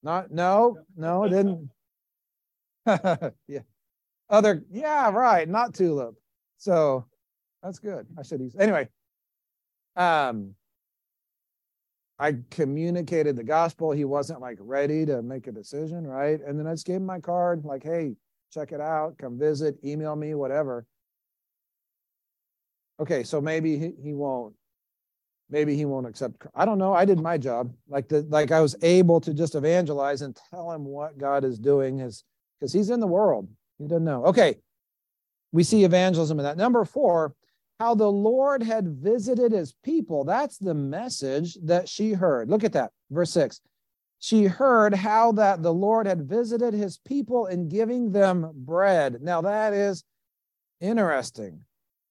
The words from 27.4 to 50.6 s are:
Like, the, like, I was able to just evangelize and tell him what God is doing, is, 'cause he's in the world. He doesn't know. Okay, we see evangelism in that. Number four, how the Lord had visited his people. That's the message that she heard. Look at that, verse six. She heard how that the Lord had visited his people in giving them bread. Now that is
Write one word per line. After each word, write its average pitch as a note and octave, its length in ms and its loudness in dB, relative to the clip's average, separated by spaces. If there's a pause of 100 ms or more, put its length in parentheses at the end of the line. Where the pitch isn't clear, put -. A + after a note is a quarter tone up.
Like, C#3 180 -4
the, D3+ 220 0
like, D3+ 240 2
I D#3+ 80 6
was C#3+ 220 2
able E3+ 400 6
to D#3 120 -6
just D#3 220 -2
evangelize C#3+ 680 0
and C3+ 160 -12 (120)
tell E3+ 200 -12
him D#3 140 -10
what C#3+ 340 -12
God C#3 240 0
is B2+ 160 -4
doing, C3+ 400 2
is, B2 240 -10 (380)
'cause B2+ 120 -8
he's G3 180 2
in A#3+ 100 0
the A3 80 0
world. E3+ 400 0 (300)
He D3 100 -12
doesn't E3 160 0
know. C#3 220 0
Okay, F3+ 320 4 (920)
we E3 140 4
see G#3+ 180 6
evangelism E3+ 560 4
in C#3 60 -2
that. D3 120 -4
Number A#3 280 4
four, E3+ 500 2 (460)
how A#3 160 2
the G#3 160 4
Lord B3+ 500 2
had A3 240 -2
visited G#3+ 640 0
his F3+ 320 -2
people. A3+ 400 -2
That's A#3 360 -2
the F#3 160 -4
message D3+ 880 -4
that F3 240 2
she A3 240 -2
heard. D3+ 360 0
Look G#3 140 2
at G#3+ 120 -2
that, B2+ 180 -2 (180)
verse E3 200 -2
six. D3 300 0 (600)
She A3 240 4
heard G#3+ 500 4
how A3 380 4
that G3 320 2
the E3+ 80 4
Lord G3+ 340 2
had E3 220 -2
visited A3+ 460 -2
his G#3 240 -4
people B3 480 -2
in F3 220 -4
giving A3+ 440 -2
them F3+ 420 2
bread. D3+ 680 2
Now E3+ 200 -2
that G#3 320 0
is G3+ 320 -2 (760)